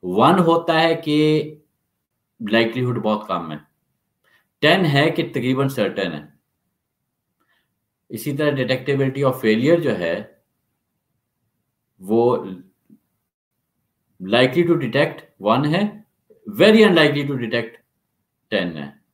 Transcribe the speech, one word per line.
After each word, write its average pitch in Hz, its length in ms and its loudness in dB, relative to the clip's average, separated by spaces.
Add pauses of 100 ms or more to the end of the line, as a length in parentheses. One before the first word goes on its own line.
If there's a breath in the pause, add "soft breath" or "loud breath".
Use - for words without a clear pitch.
वन 117 360 2
होता 165 340 2
है 165 220 2
कि 151 220 -2 (1200)
likelihood 113 600 -2
बहुत 104 260 -4
कम 85 240 -6
है, 76 80 -14 (1040)
टेन 175 220 4
है 147 260 2
कि 160 120 -4
तकरीबन 131 460 -2
certain 98 420 -4
है। 73 100 -12 (1900)
इसी 123 240 -8
तरह 147 240 -2
detectability 135 680 -2
of - 160 -2
failure 123 400 2
जो 127 140 -2
है 87 200 -4 (1900)
वो 107 220 0 (2000)
likely 127 480 2
to 160 140 2
detect 135 420 -2 (200)
one 120 240 2
है, 175 160 0 (640)
very 208 420 6
unlikely 143 400 2
to 131 160 -4
detect 113 340 -6 (720)
ten 90 260 -4
है। 71 160 -14 (200)